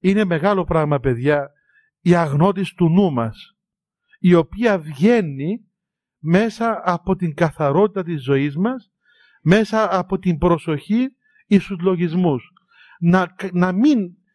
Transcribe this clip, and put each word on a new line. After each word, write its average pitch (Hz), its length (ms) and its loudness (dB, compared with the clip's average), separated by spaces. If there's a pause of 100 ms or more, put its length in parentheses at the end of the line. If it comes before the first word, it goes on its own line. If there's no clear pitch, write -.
Είναι 196 240 0
μεγάλο 180 380 -2
πράγμα, 151 360 -2
παιδιά, 139 520 -2 (480)
η 175 160 2
αγνότης 170 580 0
του 175 160 2
νου 180 220 2
μας, 117 460 -6 (640)
η 180 140 4
οποία 196 460 0
βγαίνει 156 880 -2 (540)
μέσα 214 640 0
από 180 320 -2
την 175 180 -6
καθαρότητα 165 680 -2
της 160 200 -8
ζωής 139 340 -2
μας, 233 340 -6 (500)
μέσα 202 580 2
από 185 200 -6
την 180 180 -2
προσοχή 175 680 -2 (380)
εις 202 200 2
τους 190 140 -10
λογισμούς. 175 720 -2 (480)
Να, 175 360 2 (160)
να 180 200 0
μην 208 440 0 (200)